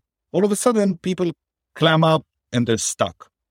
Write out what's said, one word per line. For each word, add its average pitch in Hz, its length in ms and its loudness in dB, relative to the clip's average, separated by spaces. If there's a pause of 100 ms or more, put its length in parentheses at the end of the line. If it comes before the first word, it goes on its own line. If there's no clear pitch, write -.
(320)
All 185 140 0
of 208 80 2
a - 20 -2
sudden, 202 440 0
people 180 340 -4 (420)
clam 160 300 4
up 160 180 2 (300)
and 120 120 0
they're 113 120 0
stuck. - 520 -6 (220)